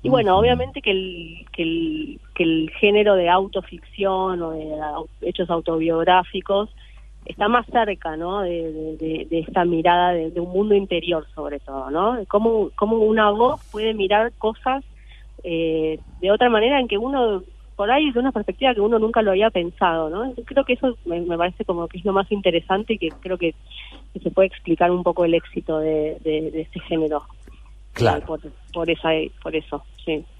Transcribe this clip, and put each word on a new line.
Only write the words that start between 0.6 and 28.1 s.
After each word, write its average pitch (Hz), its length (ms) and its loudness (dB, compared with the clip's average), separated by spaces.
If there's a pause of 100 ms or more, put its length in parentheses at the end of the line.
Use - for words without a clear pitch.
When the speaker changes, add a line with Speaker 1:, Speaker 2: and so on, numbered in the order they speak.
Speaker 1:
que 214 120 0
el, 175 600 -6
que 175 100 -6
el, 160 580 -4 (140)
que - 100 -2
el 160 260 2 (100)
género 208 360 6
de 175 120 2
autoficción 190 1120 -2
o 165 100 -4
de 156 120 -8 (160)
au-, 156 280 -8 (120)
hechos 175 300 -4
autobiográficos 175 1200 0 (560)
está - 220 -2
más 233 180 2
cerca, 196 500 -2
¿no? 175 240 -4
De, 170 320 -4
de, 156 240 -8
de, 160 320 -6
de 165 120 -2
esta 175 260 0
mirada 175 460 4
de, 160 180 -2
de 170 100 -6
un 175 120 -6
mundo 202 220 2
interior, 170 600 0
sobre 147 260 -8
todo, 135 300 -10
¿no? 190 240 0
De 220 120 -6
cómo, 220 500 0
cómo 214 200 0
una 220 340 4
voz 233 300 2 (100)
puede 220 220 -2
mirar 208 460 2
cosas, 262 440 -2 (600)
eh, 160 540 -2 (240)
de 185 80 2
otra 220 180 4
manera 240 320 4
en 240 80 -2
que 202 80 -2
uno, 226 460 0 (340)
por 202 140 -2
ahí, 285 200 4
de 240 100 0
una 262 120 0
perspectiva 220 420 0
que 214 60 -2
uno 220 180 4
nunca 220 220 2
lo 208 120 2
había 208 180 4
pensado, 170 580 0
¿no? 226 260 -6
Yo 233 100 -12
creo 277 200 0
que - 100 -2
eso 247 300 -2
me, 175 160 -4
me 175 160 -4
parece 175 300 -2
como 170 220 -4
que 185 100 -12
es 170 80 -12
lo 196 80 0
más 196 180 0
interesante 190 640 0
y 214 40 -4
que 160 120 -4
creo 185 260 -8
que, 170 180 -2 (600)
que 180 60 -10
se - 100 -4
puede 190 180 4
explicar 175 420 0
un 180 120 0
poco 175 240 2
el 165 80 4
éxito 165 440 -4
de, 156 460 -2
de, 156 260 -2
de 160 120 -6
este - 180 -12
género. 156 420 -2 (720)
Speaker 2:
Claro. 120 260 2